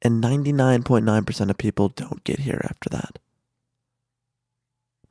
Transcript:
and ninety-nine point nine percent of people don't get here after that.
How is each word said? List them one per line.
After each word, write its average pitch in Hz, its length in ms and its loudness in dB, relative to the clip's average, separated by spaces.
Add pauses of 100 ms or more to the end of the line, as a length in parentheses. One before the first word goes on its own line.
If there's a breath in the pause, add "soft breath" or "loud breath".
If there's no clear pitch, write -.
and 117 180 2
ninety-nine 131 640 2
point 113 220 4
nine 107 180 2
percent 98 260 -2
of 98 80 -2
people 101 320 0
don't - 360 -12
get 143 140 -4
here 139 260 -4
after - 240 -8
that. - 280 -10 (1900)